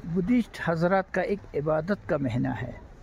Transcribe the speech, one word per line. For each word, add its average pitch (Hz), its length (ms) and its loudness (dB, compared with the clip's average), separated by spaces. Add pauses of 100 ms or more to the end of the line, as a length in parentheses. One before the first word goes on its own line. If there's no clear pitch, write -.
बुद्धिस्ट 190 600 2
हजरत 175 480 2
का 180 80 2
एक 202 180 -2 (140)
इबादत 156 440 0 (100)
का 160 100 2
महीना 131 320 0
है। - 420 -8 (100)